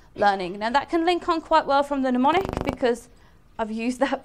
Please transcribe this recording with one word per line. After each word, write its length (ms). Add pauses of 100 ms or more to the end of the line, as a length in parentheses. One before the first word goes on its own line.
(160)
learning. 440
Now 100
that 200
can 140
link 240
on 140
quite 240
well 180
from 200
the 80
mnemonic, 520
because 460 (480)
I've 140
used 280
that, 260